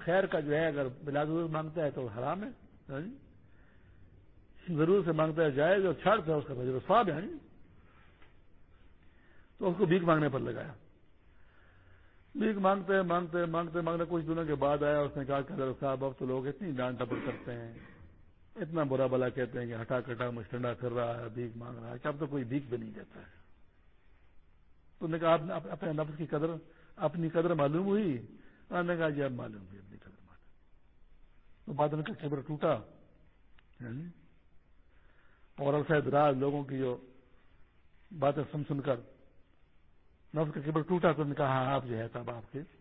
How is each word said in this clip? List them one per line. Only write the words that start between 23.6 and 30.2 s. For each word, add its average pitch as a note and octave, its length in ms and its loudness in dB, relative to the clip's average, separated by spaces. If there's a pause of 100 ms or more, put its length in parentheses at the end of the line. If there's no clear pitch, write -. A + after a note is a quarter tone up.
تو F#3 80 -4
نے D#3+ 120 -2
کہا، E3 140 4
"آپ E3 100 6
نے F3+ 100 -6
اپ-، E3 180 -6
اپنے - 220 -4
نفس D3+ 260 -4
کی E3 80 -4
قدر، D#3 200 0 (500)
اپنی D#3+ 320 0
قدر E3+ 260 2
معلوم D3+ 320 2
ہوئی؟" G3 320 2 (520)
انہوں F3+ 120 0
نے F3 140 0
کہا، E3 120 2
"جی، D3 140 0
اب C3+ 100 0
معلوم A2+ 360 -8
ہوئی، G2 100 -18
اپنی G2+ 200 -20
قدر - 280 -20